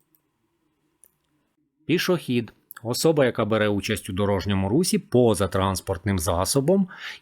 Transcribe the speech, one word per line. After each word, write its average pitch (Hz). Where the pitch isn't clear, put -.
Пішохід. 139
Особа, 143
яка 117
бере 107
участь 101
у 98
дорожньому 98
русі 180
поза 113
транспортним 95
засобом 135